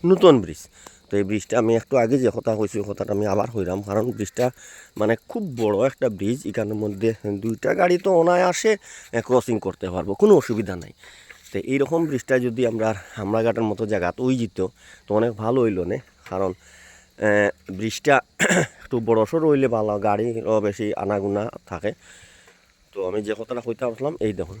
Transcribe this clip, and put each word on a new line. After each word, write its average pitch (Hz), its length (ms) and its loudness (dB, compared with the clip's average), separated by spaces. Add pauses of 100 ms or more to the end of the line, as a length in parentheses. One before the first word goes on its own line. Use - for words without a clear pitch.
নতুন 175 360 8
ব্রিজ। 80 260 -12 (420)
তো 101 80 0
এই 101 60 2
ব্রিজটা 104 360 -2
আমি 113 160 2
একটু 113 220 0
আগে 120 200 2
যে 123 160 2
কথা 113 220 -2
কইছি, 107 240 -4
ওই 98 80 -4
কথাটা 101 260 -6
আমি 101 120 -2
আবার 104 260 0
কইরাম, 95 300 -4
কারণ 104 300 -2
ব্রিজটা 110 400 -2 (460)
মানে 107 180 2 (140)
খুব 190 320 -8
বড় 107 260 2
একটা 135 220 -2
ব্রিজ, 107 360 -4
এখানের 107 300 -4
মধ্যে 107 380 -2 (120)
দুইটা 104 480 -4
গাড়ি 180 240 2
তো 185 220 2
অনায়াসে, 180 540 2
আহ, - 480 -6
ক্রসিং 120 380 2
করতে 92 300 -6
পারবো, 90 240 -4
কোনো 208 220 8
অসুবিধা 107 400 0
নাই। 87 160 -14 (640)
তো 98 60 -4
এইরকম 139 460 0
ব্রিজটা 135 340 0
যদি 123 280 0
আমরা 110 260 0 (220)
আমরাঘাটের 113 480 0
মতো 107 220 -2
জায়গাত 90 320 -2
ওই 127 200 0
যেত 98 300 -4 (400)
তো 101 80 -2
অনেক 117 180 2
ভালো 113 280 0
হইল 101 220 0
নে, 92 140 -4 (320)
কারণ, 92 240 -2
আহ, - 1200 -2
ব্রিজটা 113 480 0 (180)
<clears throat> - 440 0
একটু 123 160 -4
বড় 110 260 2
সড়ো 160 240 0
হইলে 135 180 4
ভালো, 107 320 0
গাড়িরও 107 640 0
বেশি 104 320 -2
আনাগোনা 101 560 -2 (160)
থাকে। 98 280 -6 (1000)
তো 95 140 -6
আমি 104 140 -4
যে 104 180 -4
কথাটা 120 220 -8
কইতে 117 240 -6
আসলাম, 131 340 -6
এই 107 140 -2
দেখুন 92 260 -8